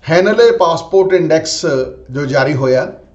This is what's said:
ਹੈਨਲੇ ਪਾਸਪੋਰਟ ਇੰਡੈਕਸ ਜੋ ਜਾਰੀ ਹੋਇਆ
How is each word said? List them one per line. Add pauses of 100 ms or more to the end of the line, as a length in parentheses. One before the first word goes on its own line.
(100)
ਹੈਨਲੇ
ਪਾਸਪੋਰਟ
ਇੰਡੈਕਸ (440)
ਜੋ
ਜਾਰੀ
ਹੋਇਆ (220)